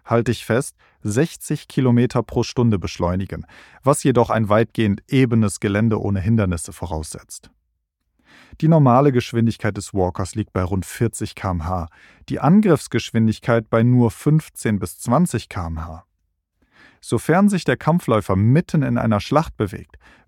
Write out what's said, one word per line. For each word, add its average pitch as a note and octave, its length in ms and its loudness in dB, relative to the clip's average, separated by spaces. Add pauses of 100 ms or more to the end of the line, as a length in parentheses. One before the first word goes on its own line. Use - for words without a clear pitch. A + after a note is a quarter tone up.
halte A#2 280 0
ich - 160 -6
fest, A#2 280 -2 (280)
sechzig C#3 640 -4
Kilometer A#2+ 560 2
pro B2 180 -4
Stunde A2+ 380 0
beschleunigen, F2+ 680 -6 (380)
was C#3 200 2
jedoch A#2+ 280 2
ein A2 180 0
weitgehend G#2+ 580 0
ebenes A#2 520 0
Gelände G#2+ 420 0
ohne G2+ 180 -4
Hindernisse F#2+ 540 -2
voraussetzt. - 760 -12 (1080)
Die D#3 80 0
normale C#3+ 440 6
Geschwindigkeit A2+ 680 -2
des - 160 -12
Walkers F#2 400 -2
liegt G#2 180 -6
bei F#2 120 -2
rund F2+ 240 -4
vierzig - 480 -6
K G2 160 -6
M E2 160 -6
H, F2+ 220 -6 (380)
die C3 120 -6
Angriffsgeschwindigkeit A#2+ 1300 2
bei A2+ 140 2
nur A#2+ 260 4
fünfzehn A#2+ 680 -2
bis - 180 -10
zwanzig - 500 -2
K F2 200 -8
M D#2+ 180 -8
H. D#2+ 180 -16 (1000)
Sofern E3+ 440 2
sich G3 160 -4
der B2+ 100 0
Kampfläufer A#2 640 0
mitten C3 440 2
in B2 160 -2
einer A2+ 220 0
Schlacht - 380 -2
bewegt, G2+ 400 -8 (300)